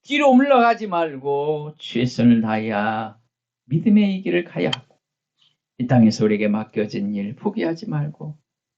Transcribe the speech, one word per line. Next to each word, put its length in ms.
뒤로 320
물러가지 520
말고 920
최선을 640
다하여 760
믿음의 520
이 60
길을 220
가야 300
하고, 240
이 80
땅에서 400
우리에게 220
맡겨진 680
일 220
포기하지 520
말고 480